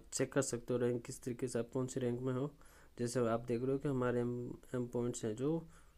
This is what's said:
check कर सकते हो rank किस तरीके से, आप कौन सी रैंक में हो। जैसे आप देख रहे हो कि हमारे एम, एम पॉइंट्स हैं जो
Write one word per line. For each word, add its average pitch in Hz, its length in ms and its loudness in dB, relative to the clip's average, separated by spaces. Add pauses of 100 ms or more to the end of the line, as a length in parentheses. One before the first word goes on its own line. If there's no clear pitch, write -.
(120)
check 131 200 0
कर 139 100 4
सकते 123 300 -2
हो 123 60 2
rank 120 260 2
किस - 180 -10
तरीके 127 260 -2
से, 123 100 -2
आप 110 140 -2
कौन 131 140 0
सी 127 140 -4
रैंक 120 200 0
में 131 120 0
हो। 131 180 0 (480)
जैसे 120 300 0
आप 117 180 2
देख 120 160 0
रहे 131 100 2
हो 139 60 2
कि 147 100 -2
हमारे 123 320 2
एम, 123 340 -2 (200)
एम 123 120 0
पॉइंट्स 120 380 -2
हैं 110 120 0
जो 160 320 0 (280)